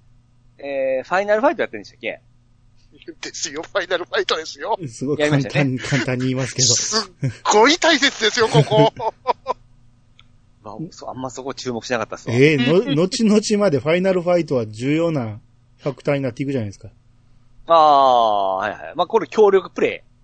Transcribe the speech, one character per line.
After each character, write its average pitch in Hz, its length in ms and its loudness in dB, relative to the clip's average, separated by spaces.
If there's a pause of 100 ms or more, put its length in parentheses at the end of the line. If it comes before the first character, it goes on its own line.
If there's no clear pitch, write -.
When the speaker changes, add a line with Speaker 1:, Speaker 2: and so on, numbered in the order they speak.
(580)
Speaker 1:
え 131 460 -4
ー、 - 40 -20
フ 170 60 -2
ァ 190 80 2
イ 202 40 -6
ナ 208 80 2
ル 220 60 0
フ 254 80 2
ァ 339 40 4
イ 247 40 -6
ト 139 60 -4
や 113 40 0
っ - 40 -20
て 113 60 -14
る 104 40 -12
ん - 20 -16
で - 60 -20
し - 40 -20
た - 40 -20
っ - 40 -20
け？ 98 200 -8 (1000)
Speaker 2:
で - 120 -12
す - 200 -10
よ、 151 100 -8
フ - 80 -18
ァ 196 140 -4
イ 180 40 -10
ナ 185 100 -2
ル 175 60 -8
フ - 80 -10
ァ 208 100 -2
イ 180 40 -4
ト 196 100 -2
で 160 100 -8
す - 140 -16
よ。 202 180 -4 (100)
Speaker 3:
す 113 160 -10
ご 143 100 -2
い 127 40 -2
簡 147 120 2
単 143 100 2
に、 135 40 -2 (100)
Speaker 1:
や - 100 2
り 131 120 0
ま - 80 -8
し - 60 -8
た 143 60 2
ね。 127 80 -2
Speaker 3:
簡 - 0 -
単 127 140 -2
に 127 40 -4
言 131 80 0
い 127 40 -2
ま 131 120 -2
す - 80 -12
け 127 80 -2
ど。 - 60 4
Speaker 2:
す - 400 -2
っ - 40 -20 (400)
ご 214 160 6
い 311 100 4
大 320 200 2
切 269 220 -2
で 214 100 0
す 240 100 -4
よ、 220 80 4
こ 147 160 6
こ。 214 320 4
<laughs> 233 80 -8 (1600)
Speaker 1:
ま 107 80 -16
あ、 107 40 -14 (140)
そ - 160 -18
う、 - 40 -10
あ - 20 -14
ん 110 60 -12
ま 127 120 -8
そ 127 140 -12
こ 135 100 -8
注 - 180 -8
目 113 120 -8
し - 60 -14
な 123 80 0
か 110 60 -4
っ - 40 -8
た 87 80 -12
っ - 20 -20
す - 100 -12
わ。 117 60 -4
Speaker 3:
え 143 220 4
ー、 143 380 0
の、 165 120 2
<laughs> - 0 -
後 226 180 -4
々 214 160 4 (220)
ま 202 80 2
で 139 80 0
フ 143 100 -4
ァ 165 80 2
イ 180 40 0
ナ 190 120 0
ル 180 100 -2
フ 175 80 -2
ァ 175 100 2
イ 160 60 -4
ト 143 100 -2
は 113 100 -2
重 117 280 -4
要 165 180 0
な 113 280 -6 (380)
フ 147 120 -6
ァ 131 40 -10
ク - 80 -20
タ 147 100 -2
ー 143 40 0
に 139 60 -4
な 131 80 -4
っ - 20 -8
て 143 100 -10
い 131 40 -4
く 139 60 -4
じ 135 60 -2
ゃ - 20 -2
な 107 60 -6
い 101 40 -10
で - 20 -16
す - 60 -20
か。 - 120 -20 (760)
Speaker 1:
あ 165 80 4
あ、 123 800 4
は 101 120 -4
い - 40 -2
は 82 40 -12
い。 80 200 -16
ま 170 80 -2
あ、 - 20 -2
こ 220 140 0
れ 170 80 -4
協 208 220 4
力 190 200 2
プ - 120 -4
レ 104 220 -2
イ - 60 -20 (140)